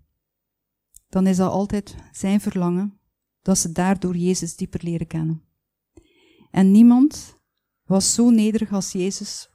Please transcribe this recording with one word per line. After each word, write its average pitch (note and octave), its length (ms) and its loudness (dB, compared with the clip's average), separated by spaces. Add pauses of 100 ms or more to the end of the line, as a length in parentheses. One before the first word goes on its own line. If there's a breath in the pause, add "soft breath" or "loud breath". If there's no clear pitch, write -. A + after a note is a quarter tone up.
(1080)
dan F#3+ 200 0
is F#3+ 100 2
dat F#3 140 0
altijd G3+ 440 -6 (160)
zijn G3 300 -2
verlangen F#3 580 -4 (420)
dat F#3+ 160 0
ze E3+ 140 -4
daardoor F3+ 440 -2
Jezus F3 400 -4
dieper - 280 -10
leren E3+ 240 -6
kennen. D#3+ 360 -6 (1080 soft breath)
En F#3+ 200 4
niemand A#3+ 680 4 (460)
was F#3+ 300 -2
zo A#3+ 160 2
nederig A3 420 0
als G3 200 -4
Jezus, F#3+ 640 -8